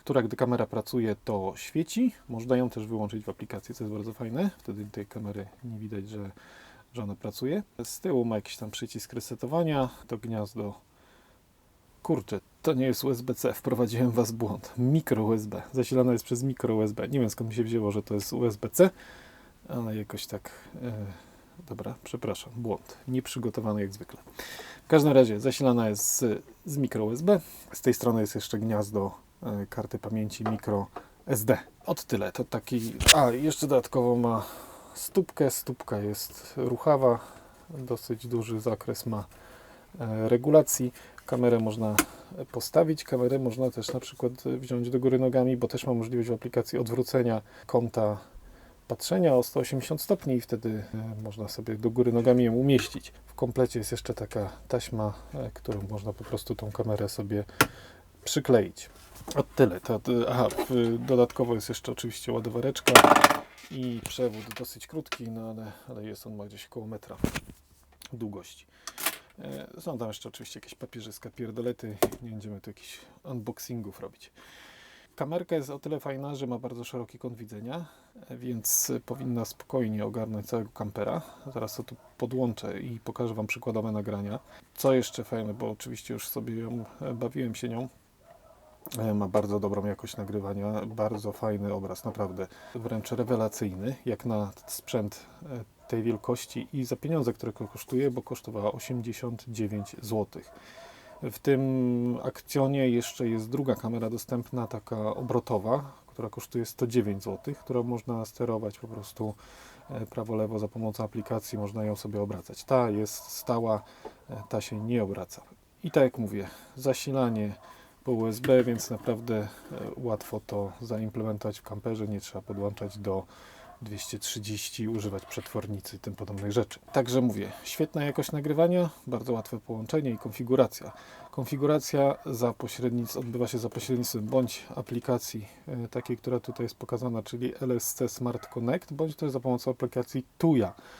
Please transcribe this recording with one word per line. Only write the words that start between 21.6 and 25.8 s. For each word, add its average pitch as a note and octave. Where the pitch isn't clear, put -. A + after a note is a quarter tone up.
dobra, A#2
przepraszam, A#2
błąd. A2+
Nieprzygotowany A2+
jak G2
zwykle. -
W -
każdym D3+
razie A2+
zasilana B2